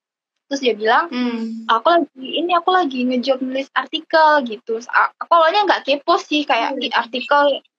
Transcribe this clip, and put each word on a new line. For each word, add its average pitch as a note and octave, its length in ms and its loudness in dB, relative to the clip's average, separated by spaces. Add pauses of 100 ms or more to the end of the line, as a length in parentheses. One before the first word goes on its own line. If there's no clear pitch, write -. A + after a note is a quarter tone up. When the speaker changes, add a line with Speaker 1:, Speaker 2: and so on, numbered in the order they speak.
(500)
Speaker 1:
Terus C4+ 160 -6
dia A#3 80 2
bilang, B3 400 0
Speaker 2:
Mm. A3+ 560 -4
Speaker 1:
"Aku A#3 240 2
lagi, C#4 320 -2 (160)
ini F4 160 0
aku F4 160 0
lagi C4 320 0
ngejob B3+ 320 0
nulis C4 400 -6
artikel," D#4 720 2
gitu. A3+ 400 -8
A-, - 320 0
aku - 80 -12
awalnya E4+ 320 4
nggak B3 240 0
kepo D#4 320 0
sih, D4+ 240 -2
kayak, D4 320 -2
Speaker 2:
Mm. B3+ 160 -6
Speaker 1:
"Ih, - 80 -6
artikel, C4 640 0 (180)